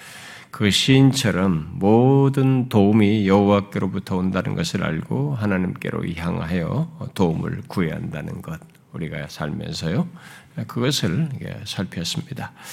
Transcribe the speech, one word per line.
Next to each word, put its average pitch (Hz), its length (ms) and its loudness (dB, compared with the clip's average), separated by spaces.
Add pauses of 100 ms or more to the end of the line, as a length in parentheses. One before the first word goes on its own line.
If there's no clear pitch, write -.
(520)
그 107 180 2
시인처럼 92 1080 4
모든 131 880 4
도움이 104 580 4
여호와께로부터 98 920 2
온다는 92 360 -2
것을 85 300 -4
알고 113 500 -4
하나님께로 95 720 -4 (100)
향하여 87 1000 -4
도움을 85 520 -2
구해야 80 300 -4
한다는 82 440 -10
것, 82 200 -12 (320)
우리가 76 360 -10
살면서요, 80 800 -6 (600)
그것을, 123 640 -2 (120)
예, - 220 -10
살폈습니다. - 880 -8 (200)